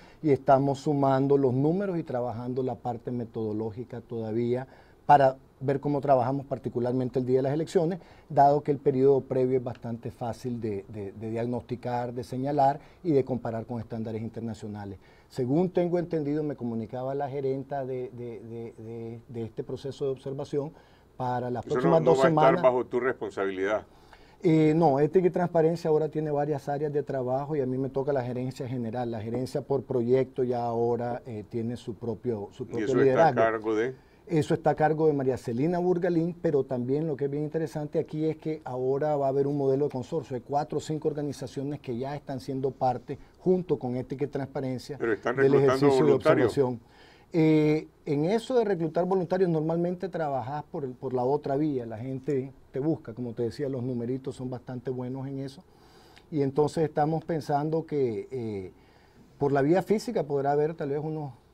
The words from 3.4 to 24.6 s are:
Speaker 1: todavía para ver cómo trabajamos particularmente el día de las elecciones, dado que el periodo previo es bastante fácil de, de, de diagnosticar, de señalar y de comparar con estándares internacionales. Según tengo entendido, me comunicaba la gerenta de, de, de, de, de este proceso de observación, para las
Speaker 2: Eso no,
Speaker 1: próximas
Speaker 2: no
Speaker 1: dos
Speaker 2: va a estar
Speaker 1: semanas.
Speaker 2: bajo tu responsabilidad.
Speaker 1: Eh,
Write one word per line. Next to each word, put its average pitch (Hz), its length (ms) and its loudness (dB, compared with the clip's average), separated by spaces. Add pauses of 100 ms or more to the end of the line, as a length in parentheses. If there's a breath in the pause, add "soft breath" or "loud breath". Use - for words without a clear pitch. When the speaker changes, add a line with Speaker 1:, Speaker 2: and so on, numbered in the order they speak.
Speaker 1:
todavía 120 680 -2 (400 soft breath)
para 135 300 6 (260)
ver 139 180 -2
cómo 143 220 -2
trabajamos 135 460 2
particularmente 123 720 -4
el 127 60 -2
día 127 120 2
de 131 60 2
las 135 100 0
elecciones, 165 460 0 (280 loud breath)
dado 143 340 6
que 147 100 -2
el 139 60 0
periodo 135 440 4
previo 131 360 0
es 123 60 0
bastante 117 480 -8
fácil 120 480 -8
de, 104 300 -6
de, 104 240 -10
de 110 160 -10
diagnosticar, 120 840 -6
de 123 120 -8
señalar 139 560 0 (240 soft breath)
y 175 80 0
de 135 120 6
comparar 113 420 -4
con 120 140 -8
estándares 110 420 -8
internacionales. 107 800 -10 (300 soft breath)
Según 143 400 0
tengo 175 280 0
entendido, 156 460 -2
me 147 120 -4
comunicaba 120 600 -6
la 143 140 -4
gerenta 135 560 -4
de, 127 240 -6
de, 120 320 -12
de, 117 360 -12
de, 113 500 -12
de 117 160 -8
este 113 200 -8
proceso 135 420 -8
de 135 60 0
observación, 139 600 -6 (420 soft breath)
para 123 340 -2
las 123 160 -4
Speaker 2:
Eso - 100 -2
no, 127 60 2
Speaker 1:
próximas 165 200 6
Speaker 2:
no 156 80 6
Speaker 1:
dos - 100 6
Speaker 2:
va - 60 8
a - 40 6
estar 151 160 4
Speaker 1:
semanas. - 180 4
Speaker 2:
bajo 123 220 4
tu 123 140 -2
responsabilidad. 101 840 -2 (580 soft breath)
Speaker 1:
Eh, 160 320 6